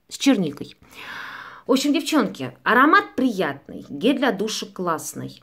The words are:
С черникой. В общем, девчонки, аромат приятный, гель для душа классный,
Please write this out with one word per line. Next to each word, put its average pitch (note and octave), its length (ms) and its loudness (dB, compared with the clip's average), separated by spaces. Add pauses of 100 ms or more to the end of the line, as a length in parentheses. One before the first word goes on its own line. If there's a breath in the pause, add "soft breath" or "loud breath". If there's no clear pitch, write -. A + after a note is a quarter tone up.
С - 100 -16
черникой. F#3+ 560 0 (960 loud breath)
В - 20 -4
общем, C#4 220 4
девчонки, C4 720 -2
аромат D4+ 500 4
приятный, F#3 720 -2
гель G#3+ 300 0
для B3 140 2
душа G#3+ 340 -6
классный, D3+ 760 -8